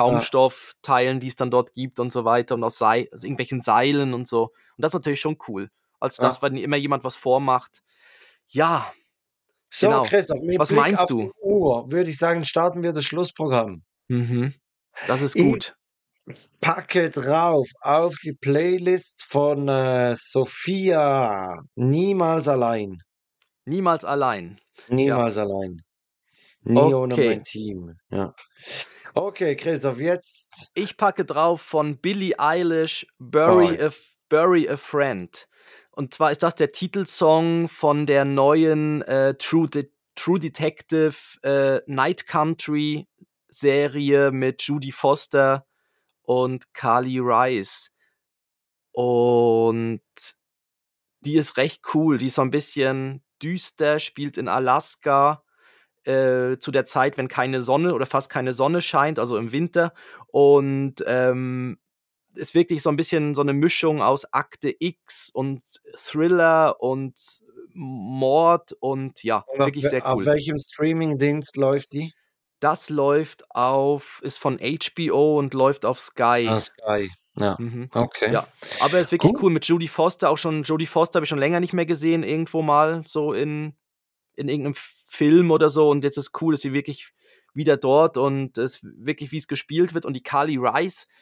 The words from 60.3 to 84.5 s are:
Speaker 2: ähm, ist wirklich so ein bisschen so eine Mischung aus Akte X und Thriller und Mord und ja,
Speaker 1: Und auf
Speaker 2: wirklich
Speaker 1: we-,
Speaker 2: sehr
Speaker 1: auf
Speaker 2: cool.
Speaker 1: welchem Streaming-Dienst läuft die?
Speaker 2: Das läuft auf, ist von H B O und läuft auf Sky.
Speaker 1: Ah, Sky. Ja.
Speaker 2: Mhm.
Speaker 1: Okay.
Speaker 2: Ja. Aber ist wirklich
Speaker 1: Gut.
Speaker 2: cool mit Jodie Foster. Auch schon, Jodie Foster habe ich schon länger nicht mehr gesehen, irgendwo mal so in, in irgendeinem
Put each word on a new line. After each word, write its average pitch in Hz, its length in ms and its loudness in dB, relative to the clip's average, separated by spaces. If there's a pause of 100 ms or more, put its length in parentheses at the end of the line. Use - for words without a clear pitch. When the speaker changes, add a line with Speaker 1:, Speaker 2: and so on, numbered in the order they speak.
Speaker 2:
ähm, 127 720 -2 (560)
ist - 200 -8
wirklich 170 280 2
so 165 80 0
ein 147 60 0
bisschen 151 380 -2
so 143 80 0
eine 143 120 0
Mischung 156 480 0
aus 135 300 0
Akte - 480 -4
X - 520 -8
und 135 300 -6 (340)
Thriller 160 880 2
und 131 360 -4 (560)
Mord 135 1080 0
und 135 440 -6
ja, 110 220 -2
Speaker 1:
Und 135 140 -4
auf 139 140 0
Speaker 2:
wirklich 143 80 -8
Speaker 1:
we-, 143 80 0
Speaker 2:
sehr 131 120 -2
Speaker 1:
auf 120 220 0
Speaker 2:
cool. - 20 0
Speaker 1:
welchem 147 320 0
Streaming-Dienst 151 1000 -2
läuft 139 340 -2
die? 156 220 -10 (460)
Speaker 2:
Das 151 300 -2
läuft 147 540 -2 (100)
auf, 135 680 -2
ist 143 160 -8
von 135 200 -2
H 143 360 -6
B 165 160 -4
O 151 280 4
und 135 160 -2
läuft 135 320 0
auf 127 120 -2
Sky. 120 560 0
Speaker 1:
Ah, 110 60 0
Sky. 104 480 -4 (280)
Ja. 101 220 -2
Speaker 2:
Mhm. 117 360 -10
Speaker 1:
Okay. 117 400 -2
Speaker 2:
Ja. - 180 -4 (260)
Aber 151 220 2
ist 156 120 -2
wirklich 190 200 6
Speaker 1:
Gut. 277 100 -4
Speaker 2:
cool 185 80 4
mit 156 160 0
Jodie 165 220 0
Foster. 170 420 0
Auch 156 80 0
schon, 156 240 -4
Jodie 156 240 -2
Foster 170 320 2
habe 156 60 -2
ich 139 40 -6
schon 151 100 -2
länger 160 220 0
nicht 180 120 -4
mehr 170 140 0
gesehen, 165 360 0
irgendwo 160 400 -2
mal 156 440 2
so 151 260 -4
in, 151 420 -4 (640)
in - 120 -6
irgendeinem 143 260 -4